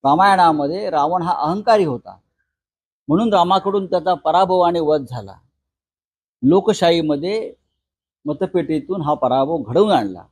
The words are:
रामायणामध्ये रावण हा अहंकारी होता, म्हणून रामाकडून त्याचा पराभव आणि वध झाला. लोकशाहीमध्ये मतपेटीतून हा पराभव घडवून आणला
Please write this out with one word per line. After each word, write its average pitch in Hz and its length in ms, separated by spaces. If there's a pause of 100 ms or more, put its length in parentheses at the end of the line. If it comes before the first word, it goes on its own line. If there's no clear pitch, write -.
रामायणामध्ये 175 840
रावण 160 320
हा 170 120
अहंकारी 202 500
होता, 117 340 (920)
म्हणून 202 260
रामाकडून 190 520
त्याचा 180 280
पराभव 180 460
आणि 170 200
वध 151 300
झाला. 101 260 (1080)
लोकशाहीमध्ये 170 1080 (720)
मतपेटीतून 160 760
हा 147 120
पराभव 135 440
घडवून 147 340
आणला 98 400